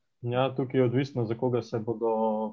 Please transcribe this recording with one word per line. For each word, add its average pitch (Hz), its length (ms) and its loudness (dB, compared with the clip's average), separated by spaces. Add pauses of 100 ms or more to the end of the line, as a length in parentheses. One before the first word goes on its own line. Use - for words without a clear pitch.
(220)
Ja, 123 260 2
tukaj 131 320 0
je 127 40 6
odvisno, 127 400 0
za 110 100 -2
koga 120 280 0
se 117 160 -6
bodo 113 340 -2 (400)